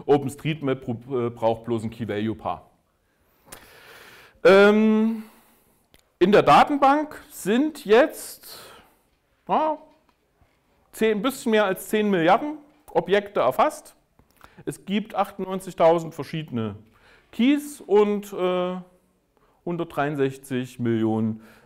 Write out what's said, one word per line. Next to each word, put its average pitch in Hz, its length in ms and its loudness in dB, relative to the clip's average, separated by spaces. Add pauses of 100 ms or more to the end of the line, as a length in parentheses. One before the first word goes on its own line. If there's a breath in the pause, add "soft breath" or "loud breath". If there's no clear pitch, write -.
OpenStreetMap 139 760 -2
pro-, 120 460 -6
äh, - 20 -2
braucht 113 360 -2
bloß 113 180 -4
ein 113 60 -6
Key-Value-Paar. 104 800 -8 (1800 soft breath)
Ähm, 214 800 4 (960 loud breath)
in 175 120 4
der 180 120 6
Datenbank 285 760 4 (100)
sind 262 540 -2
jetzt, - 720 0 (880 loud breath)
ja, 302 300 -2 (1120)
zehn, 220 260 -2
ein 196 40 -6
bisschen 247 300 -4
mehr 214 140 2
als 190 240 -6
zehn 214 200 0
Milliarden 202 480 2 (320)
Objekte 202 520 -2
erfasst. - 560 -2 (680 soft breath)
Es - 200 -12
gibt 208 280 -4
achtundneunzigtausend 185 1000 0
verschiedene 131 600 -8 (560 soft breath)
Keys 285 500 -2
und, 208 520 0
äh, 180 440 -2 (840)
hundertdreiundsechzig 139 1160 -6
Millionen 110 640 -2 (220 soft breath)